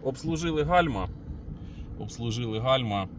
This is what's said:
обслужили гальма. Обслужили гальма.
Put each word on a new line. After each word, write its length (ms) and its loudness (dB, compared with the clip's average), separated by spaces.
обслужили 600 0
гальма. 440 4
Обслужили 600 -2
гальма. 480 2